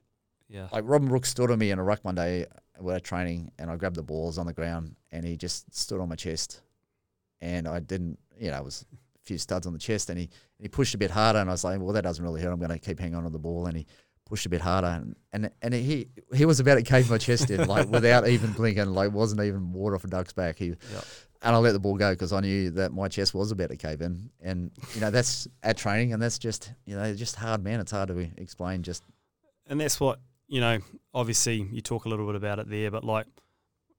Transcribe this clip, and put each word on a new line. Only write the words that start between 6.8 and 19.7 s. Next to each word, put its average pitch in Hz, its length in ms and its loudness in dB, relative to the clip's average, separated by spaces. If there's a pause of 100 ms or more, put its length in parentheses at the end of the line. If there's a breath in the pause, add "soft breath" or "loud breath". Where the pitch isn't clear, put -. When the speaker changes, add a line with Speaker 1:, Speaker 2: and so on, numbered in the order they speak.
Speaker 2:
And 87 260 -4
I 85 140 -4
didn't, 90 380 -6 (200)
you 104 120 -6
know, 67 80 -6
it 73 60 -8
was 71 280 -12
a - 40 -20 (260)
few 90 160 -8
studs 90 280 -4
on 87 60 -6
the 80 60 -8
chest, 104 320 -4
and 87 80 -6
he, 87 60 -4
and - 400 -16
he 104 40 -8
pushed - 260 0
a 107 40 -4
bit 98 120 2
harder, 107 280 6
and 95 100 2
I 92 40 0
was 90 120 -2
like, 95 160 0
"Well, 92 140 -2
that 107 80 2
doesn't 87 220 -2
really 80 180 -4
hurt. 87 100 0
I'm 87 80 -2
gonna 82 180 -4
keep - 220 -6
hanging 85 140 -4
on 85 100 -4
to 85 60 -6
the 80 80 -6
ball." 85 280 -4
And 82 100 -4
he 78 100 -6 (400 soft breath)
pushed - 200 -6
a - 20 -4
bit 85 120 0
harder, 90 280 2
and, 71 260 -6 (180)
and, 107 180 -4 (120)
and 120 100 -2
he, 123 360 -2 (260)
he 143 100 6
was 160 160 8
about 139 140 8
to 120 80 8
cave 127 260 6
my 113 100 4
chest 120 320 2
in, 117 160 2
like, 101 220 4
Speaker 1:
<laughs> - 20 -6
Speaker 2:
without 117 380 6
even 117 240 4
blinking, 104 380 2
like, 98 220 2
wasn't 107 280 2
even 98 320 0